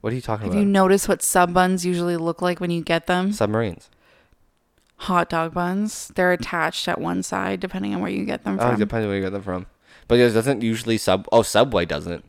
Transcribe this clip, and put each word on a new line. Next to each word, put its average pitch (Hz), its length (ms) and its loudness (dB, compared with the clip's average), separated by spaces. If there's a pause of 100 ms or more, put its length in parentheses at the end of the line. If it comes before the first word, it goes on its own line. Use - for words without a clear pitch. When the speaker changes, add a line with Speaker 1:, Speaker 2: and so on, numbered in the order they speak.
Speaker 1:
What 107 100 -4
are 123 60 -2
you 123 40 -6
talking 104 260 -4
Speaker 2:
Have 190 60 -2
Speaker 1:
about? 208 60 2
Speaker 2:
you 202 60 4
noticed 196 420 4
what 196 160 0
sub 180 300 2
buns 180 320 2
usually 175 320 0
look 165 240 -2
like 180 180 0
when 175 120 -2
you 170 120 -2
get 165 240 -2
them? 185 240 0
Speaker 1:
Submarines. 107 580 -2 (1080)
Speaker 2:
Hot 175 320 0
dog 165 240 -4
buns. 185 640 -4
They're 180 180 4
attached 165 540 -4
at 170 120 -4
one 175 240 -4
side, 190 360 -4
depending 190 360 -6
on 180 60 -4
where - 100 -4
you 190 140 -4
get - 180 -8
them 101 160 -4
Speaker 1:
Oh, 120 120 0
Speaker 2:
from. 107 80 0
Speaker 1:
depending 107 260 -2
on 104 60 -4
where 98 60 -2
you 95 60 -2
get 95 100 -6
them 101 100 -6
from. 92 220 -8 (420)
But 120 120 6
it 120 140 8
doesn't 113 280 2
usually 113 360 0
Sub-, 95 340 0
oh, 113 100 8
Subway 107 440 2
doesn't. 82 440 -6